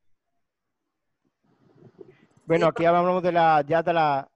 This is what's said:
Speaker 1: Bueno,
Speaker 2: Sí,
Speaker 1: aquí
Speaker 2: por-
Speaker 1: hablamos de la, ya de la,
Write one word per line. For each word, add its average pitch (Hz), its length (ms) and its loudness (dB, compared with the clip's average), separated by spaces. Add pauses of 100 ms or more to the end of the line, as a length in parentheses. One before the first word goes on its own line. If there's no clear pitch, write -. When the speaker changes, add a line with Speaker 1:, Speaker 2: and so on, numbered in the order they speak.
(2500)
Speaker 1:
Bueno, 165 220 0
Speaker 2:
Sí, - 20 4
Speaker 1:
aquí 165 140 -6
Speaker 2:
por- 170 120 4
Speaker 1:
hablamos 180 280 -2
de 175 80 -2
la, 160 340 2
ya 165 160 -2
de 170 120 -2
la, 151 420 -2